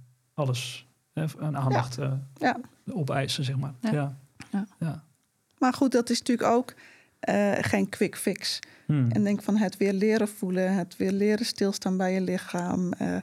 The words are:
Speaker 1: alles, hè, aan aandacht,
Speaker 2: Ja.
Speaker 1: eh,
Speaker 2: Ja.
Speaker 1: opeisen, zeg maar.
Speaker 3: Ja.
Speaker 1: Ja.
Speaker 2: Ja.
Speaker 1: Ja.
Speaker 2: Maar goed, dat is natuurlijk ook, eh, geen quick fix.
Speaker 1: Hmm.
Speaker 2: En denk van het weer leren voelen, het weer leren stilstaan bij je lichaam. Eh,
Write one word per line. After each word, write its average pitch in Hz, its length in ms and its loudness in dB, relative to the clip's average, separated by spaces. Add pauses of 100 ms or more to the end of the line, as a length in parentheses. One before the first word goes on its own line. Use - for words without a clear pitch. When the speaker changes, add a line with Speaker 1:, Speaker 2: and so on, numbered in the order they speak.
(340)
Speaker 1:
alles, - 540 -4 (260)
hè, 156 120 -2 (140)
aan 147 180 -4
aandacht, 139 380 2
Speaker 2:
Ja. 139 80 -6
Speaker 1:
eh, 135 80 -2 (240)
Speaker 2:
Ja. 247 240 0 (340)
Speaker 1:
opeisen, 143 500 -2
zeg 131 140 -2
maar. 139 220 -4
Speaker 3:
Ja. 220 120 -2
Speaker 1:
Ja. 143 240 0 (360)
Speaker 2:
Ja. 202 140 -2 (140)
Speaker 1:
Ja. 160 240 -6 (540)
Speaker 2:
Maar 254 160 2
goed, 262 180 2
dat 240 180 2
is 240 100 0
natuurlijk - 300 2
ook, 240 240 2 (460)
eh, 202 400 2
geen 196 300 0
quick 202 260 -2
fix. - 440 -4 (260)
Speaker 1:
Hmm. 135 260 2
Speaker 2:
En 107 120 2
denk 101 200 2
van 208 140 2
het 202 200 0
weer 196 160 2
leren 214 340 2
voelen, 185 460 0
het 185 240 -4
weer 190 140 0
leren 208 340 2
stilstaan 196 520 0
bij 185 160 2
je 190 80 2
lichaam. 180 720 -2
Eh, - 140 -2 (160)